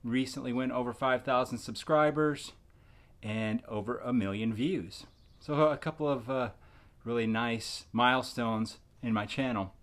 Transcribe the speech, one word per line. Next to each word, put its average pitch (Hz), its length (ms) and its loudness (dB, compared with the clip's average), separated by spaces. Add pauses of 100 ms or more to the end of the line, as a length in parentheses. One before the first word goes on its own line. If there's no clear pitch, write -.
recently 127 500 -2
went 127 180 0
over 123 220 -2
five 127 300 0
thousand 123 340 0
subscribers 151 920 2 (720)
and 110 440 -2
over 107 320 -4
a 123 140 -4
million 110 400 0
views. 113 520 -2 (340)
So 151 300 2
a 143 80 0
couple 151 300 -4
of, 127 220 -2
uh, 127 200 0 (540)
really 117 220 0
nice 113 680 -2
milestones 120 840 2 (240)
in 117 120 0
my 107 120 0
channel. 110 580 -2